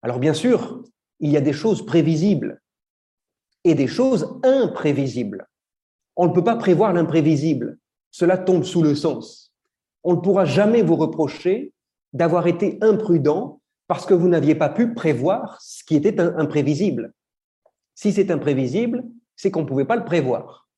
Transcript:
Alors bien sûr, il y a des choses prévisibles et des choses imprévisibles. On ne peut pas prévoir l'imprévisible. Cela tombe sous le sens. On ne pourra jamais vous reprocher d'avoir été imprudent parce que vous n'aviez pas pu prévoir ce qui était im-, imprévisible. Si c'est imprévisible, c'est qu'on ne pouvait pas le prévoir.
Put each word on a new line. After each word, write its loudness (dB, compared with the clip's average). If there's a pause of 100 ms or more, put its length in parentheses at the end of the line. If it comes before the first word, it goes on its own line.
Alors -6
bien 0
sûr, -2 (340)
il -2
y 4
a 2
des 0
choses -2
prévisibles 0 (1000)
et 4
des 0
choses 0
imprévisibles. 0 (640)
On 2
ne 0
peut 2
pas 2
prévoir 2
l'imprévisible. 0 (320)
Cela 0
tombe 2
sous -2
le 4
sens. -6 (520)
On 2
ne -2
pourra 2
jamais 2
vous 2
reprocher -4 (380)
d'avoir 0
été -2
imprudent 0 (260)
parce -6
que 4
vous 2
n'aviez 2
pas 0
pu -2
prévoir -2
ce -20
qui 0
était 2
im-, 0
imprévisible. -2 (840)
Si -2
c'est 0
imprévisible, -2 (320)
c'est -2
qu'on -4
ne -6
pouvait -2
pas 0
le -4
prévoir. -4